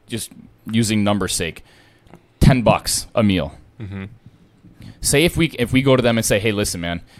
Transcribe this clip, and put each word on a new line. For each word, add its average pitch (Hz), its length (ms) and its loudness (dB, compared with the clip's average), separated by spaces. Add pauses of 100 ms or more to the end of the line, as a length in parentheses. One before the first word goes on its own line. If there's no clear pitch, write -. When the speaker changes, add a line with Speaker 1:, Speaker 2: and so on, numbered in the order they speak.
Speaker 1:
just - 240 -10 (400)
using 110 320 0
numbers' 101 300 -2
sake, - 320 -6 (760)
ten 131 220 6
bucks - 520 0
a 113 100 2
meal. 90 300 0 (280)
Speaker 2:
Mm-hmm. 98 240 -12 (960)
Speaker 1:
Say 143 240 2
if 170 100 0
we, 165 120 0 (120)
if 120 140 -2
we 131 80 4
go 135 160 4
to 127 40 0
them 117 160 2
and 110 80 0
say, 113 140 2
"Hey, 110 140 0
listen, 101 260 -4
man, 85 220 -6 (180)